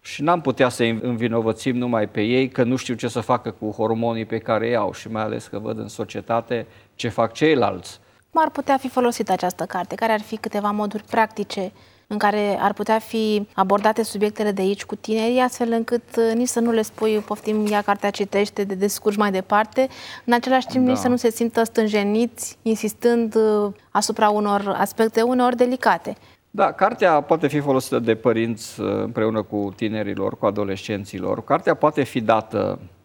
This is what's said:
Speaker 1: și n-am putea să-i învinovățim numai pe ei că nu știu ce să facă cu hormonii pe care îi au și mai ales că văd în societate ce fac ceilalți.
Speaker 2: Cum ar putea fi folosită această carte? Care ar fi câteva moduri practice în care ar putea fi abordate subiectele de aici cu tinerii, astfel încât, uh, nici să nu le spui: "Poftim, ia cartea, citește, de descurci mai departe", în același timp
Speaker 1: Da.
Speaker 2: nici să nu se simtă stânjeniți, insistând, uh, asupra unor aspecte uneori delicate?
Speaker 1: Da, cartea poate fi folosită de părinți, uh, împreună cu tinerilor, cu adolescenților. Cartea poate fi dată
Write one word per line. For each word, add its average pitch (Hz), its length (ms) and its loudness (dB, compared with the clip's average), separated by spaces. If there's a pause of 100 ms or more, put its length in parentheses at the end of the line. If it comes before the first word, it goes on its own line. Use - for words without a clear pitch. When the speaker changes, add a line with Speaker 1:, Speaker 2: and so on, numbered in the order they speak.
Speaker 1:
și - 200 -12
n-am 165 200 2
putea 131 280 2
să-i 117 320 0
învinovățim 117 760 -2
numai 120 300 0
pe 107 140 -4
ei 123 280 2
că 131 140 0
nu 120 120 2
știu 127 180 -6
ce 120 140 -6
să 117 120 -4
facă 117 400 -2
cu 107 120 -4
hormonii 113 540 -2
pe 113 120 -6
care 110 300 -2
îi 120 80 0
au 104 180 0
și - 180 -16
mai 110 120 -4
ales 113 240 -6
că - 120 -10
văd 110 200 -8
în 107 80 -8
societate 113 800 -4 (300)
ce - 140 -4
fac 113 240 0
ceilalți. 117 680 0 (320)
Speaker 2:
Cum 330 120 2
ar 302 60 0
putea 277 280 0
fi 262 120 -6
folosită 240 420 0
această 180 320 -2
carte? 180 320 -6
Care 226 160 0
ar 214 100 0
fi 220 160 -10
câteva 208 340 -4
moduri 208 320 -4
practice 208 680 -2 (360)
în 208 100 -6
care 208 440 2
ar 202 120 2
putea 220 260 0
fi 214 540 -2
abordate 202 500 2
subiectele 208 480 -2
de 196 100 -2
aici 196 240 0
cu - 100 -8
tinerii, 220 440 0
astfel 247 320 0
încât, 233 320 0 (140)
uh, 226 180 4
nici 247 120 2
să 240 120 -2
nu 233 120 2
le 220 100 2
spui: 220 360 0
"Poftim, 214 500 -2
ia 208 140 2
cartea, 202 280 0
citește, 202 540 -2
de 196 120 -4
descurci 202 420 0
mai 208 140 2
departe", 208 560 2 (380)
în 240 80 2
același 247 340 2
timp 254 180 2
Speaker 1:
Da. 247 60 2
Speaker 2:
nici 254 80 2
să 254 80 -2
nu 247 80 4
se 240 160 2
simtă 233 320 0
stânjeniți, 214 1000 0
insistând, 226 760 0
uh, 214 360 4 (200)
asupra 220 380 2
unor 202 480 0
aspecte 220 440 0
uneori 247 340 2
delicate? 240 600 2 (360)
Speaker 1:
Da, - 200 2
cartea 190 500 4
poate 156 260 2
fi 147 120 0
folosită 131 400 0
de 113 160 4
părinți, 113 680 0
uh, 101 220 0
împreună 110 380 0
cu 101 340 -4
tinerilor, 101 640 -4
cu - 80 -4
adolescenților. 101 1000 -4
Cartea 165 300 0
poate 147 300 2
fi 127 180 -2
dată 107 580 0 (260)